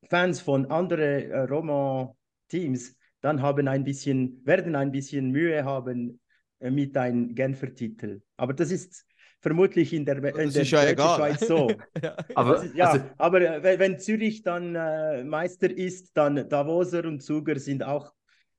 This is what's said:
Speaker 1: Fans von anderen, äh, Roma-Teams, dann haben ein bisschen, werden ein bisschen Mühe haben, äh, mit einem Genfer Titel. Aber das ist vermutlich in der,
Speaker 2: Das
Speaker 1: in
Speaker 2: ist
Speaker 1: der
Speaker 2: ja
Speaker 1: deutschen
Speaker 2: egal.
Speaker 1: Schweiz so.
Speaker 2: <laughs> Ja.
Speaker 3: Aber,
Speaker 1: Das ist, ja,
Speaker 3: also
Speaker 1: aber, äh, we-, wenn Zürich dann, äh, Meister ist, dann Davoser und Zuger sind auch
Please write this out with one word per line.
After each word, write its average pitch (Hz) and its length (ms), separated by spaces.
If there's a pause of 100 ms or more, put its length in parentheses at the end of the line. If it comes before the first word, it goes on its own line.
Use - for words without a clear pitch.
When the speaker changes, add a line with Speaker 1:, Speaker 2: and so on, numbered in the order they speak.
Speaker 1:
Fans 175 300
von 135 320
anderen, 156 580
äh, - 100
Roma-Teams, 139 1600 (240)
dann 143 220
haben 139 260
ein 135 160
bisschen, 131 600
werden 170 320
ein 139 140
bisschen 135 400
Mühe 151 340
haben, 123 560 (380)
äh, 123 120
mit 139 260
einem 120 380
Genfer 135 400
Titel. 110 460 (160)
Aber 127 160
das 156 180
ist - 340 (360)
vermutlich 165 520
in 151 120
der, 135 160
Speaker 2:
Das 139 140
Speaker 1:
in 156 120
Speaker 2:
ist 139 80
Speaker 1:
der 147 80
Speaker 2:
ja 156 160
Speaker 1:
deutschen 143 140
Speaker 2:
egal. 160 240
Speaker 1:
Schweiz 147 300
so. 156 200 (180)
Speaker 2:
<laughs> - 160
Ja. 156 140 (180)
Speaker 3:
Aber, 131 200
Speaker 1:
Das 175 100
ist, 151 120
ja, 175 140
Speaker 3:
also 139 160 (120)
Speaker 1:
aber, 175 240
äh, 160 220
we-, 185 160
wenn 190 200
Zürich 220 440
dann, 175 320
äh, 156 500
Meister 170 440
ist, 180 460
dann 143 320
Davoser 165 580
und 151 160
Zuger 151 380
sind 135 240
auch 143 300 (460)